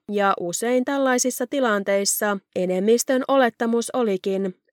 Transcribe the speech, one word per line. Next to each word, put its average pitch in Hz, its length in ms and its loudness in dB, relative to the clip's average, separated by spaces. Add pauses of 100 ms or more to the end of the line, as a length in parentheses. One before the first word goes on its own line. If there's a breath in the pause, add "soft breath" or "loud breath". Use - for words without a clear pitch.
(120)
ja 196 280 2
usein 233 460 -2
tällaisissa 262 640 0
tilanteissa 202 880 0 (180)
enemmistön 208 720 2
olettamus 233 680 2
olikin, 196 600 -2 (180)